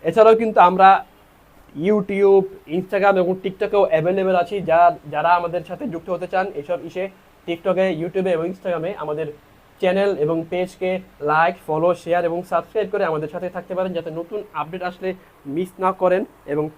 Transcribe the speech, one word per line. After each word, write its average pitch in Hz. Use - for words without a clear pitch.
এছাড়াও 220
কিন্তু 220
আমরা 185
YouTube, 196
Instagram 196
এবং 180
TikTok-এও 202
অ্যাভেলেবল 185
আছি। 175
যা-, 170
যারা 151
আমাদের 170
সাথে 214
যুক্ত 165
হতে 175
চান 190
এইসব 160
ইসে, 180
TikTok-এ, 180
YouTube-এ 185
এবং 160
Instagram-এ 180
আমাদের 151
চ্যানেল 196
এবং 165
পেজকে 185
লাইক, 160
ফলো, 160
শেয়ার 175
এবং 170
সাবস্ক্রাইব 185
করে 202
আমাদের 156
সাথে 180
থাকতে 185
পারেন, 185
যাতে 165
নতুন 170
আপডেট 160
আসলে 180
মিস 160
না 185
করেন 185
এবং 151